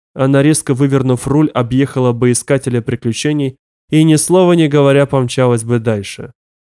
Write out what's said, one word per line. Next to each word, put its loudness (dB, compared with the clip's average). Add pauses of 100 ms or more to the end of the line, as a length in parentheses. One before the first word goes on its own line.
(140)
она, 2
резко 0
вывернув 0
руль, 2
объехала -2
бы 0
искателя -2
приключений -4 (340)
и, 4
ни 4
слова 2
не 2
говоря, 2
помчалась -2
бы -2
дальше. -6 (440)